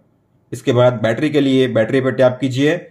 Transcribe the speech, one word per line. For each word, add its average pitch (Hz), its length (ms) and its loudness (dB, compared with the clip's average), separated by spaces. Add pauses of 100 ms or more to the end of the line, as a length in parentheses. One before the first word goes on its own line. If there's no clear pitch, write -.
(540)
इसके 131 180 -2
बाद 123 220 2
बैटरी 113 360 -2
के 143 120 0
लिए 131 260 2
बैटरी 113 340 0
पे 131 100 -2
टैप 127 300 2
कीजिए, 139 360 -2 (140)